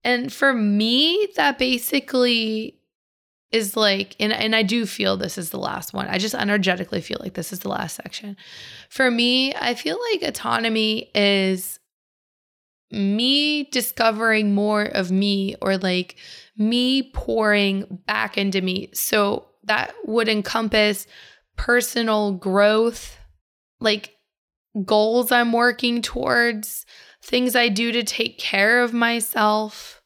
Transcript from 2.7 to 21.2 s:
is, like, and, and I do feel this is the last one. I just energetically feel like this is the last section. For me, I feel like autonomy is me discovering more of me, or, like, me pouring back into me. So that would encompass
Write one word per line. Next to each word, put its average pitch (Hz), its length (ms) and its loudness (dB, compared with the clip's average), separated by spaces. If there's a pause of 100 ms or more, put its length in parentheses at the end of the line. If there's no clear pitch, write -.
is, 220 260 0
like, 196 420 0
and, 214 140 0
and 220 220 0
I 220 80 4
do 220 220 0
feel 190 300 0
this 185 220 -6
is 170 120 -8
the - 80 -8
last - 360 -8
one. - 140 -6
I 185 100 -4
just 208 180 -2
energetically 190 640 -2
feel - 220 -8
like 190 140 -10
this 175 180 -8
is 185 60 -12
the 196 100 -8
last - 260 -6
section. - 400 -14 (540)
For 262 200 0
me, 247 460 2
I 240 200 -4
feel 311 220 -6 (140)
like - 120 -2
autonomy 226 920 -2
is 196 640 0 (1120)
me 262 800 2
discovering 220 840 2
more 208 300 2
of 185 260 -2
me, 196 520 0
or, 190 160 0
like, 180 400 -2 (400)
me 247 560 2
pouring 208 920 0
back 214 320 -2
into 196 240 0
me. 185 320 -4
So - 540 0 (160)
that 214 300 -2 (100)
would 226 240 0
encompass 214 800 0 (480)